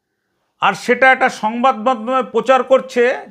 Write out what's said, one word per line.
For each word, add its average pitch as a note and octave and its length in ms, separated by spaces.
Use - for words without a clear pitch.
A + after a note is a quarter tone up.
আর G3 140
সেটা B3 380
একটা C4 180
সংবাদ A#3+ 480
মাধ্যমে A#3+ 460
প্রচার B3+ 400
করছে, B3 680